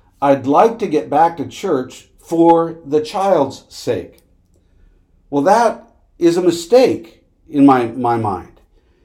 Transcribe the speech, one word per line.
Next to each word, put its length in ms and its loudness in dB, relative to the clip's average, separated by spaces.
"I'd 240 0
like 340 2
to 80 -6
get 220 -4
back 280 0
to 100 -10
church 640 -8
for 640 0
the 160 -2
child's 720 -2
sake." 460 -8
Well, 140 -2
that 480 0
is 180 2
a 40 0
mistake 840 0
in 160 2
my, 220 4
my 300 -4
mind. 440 -8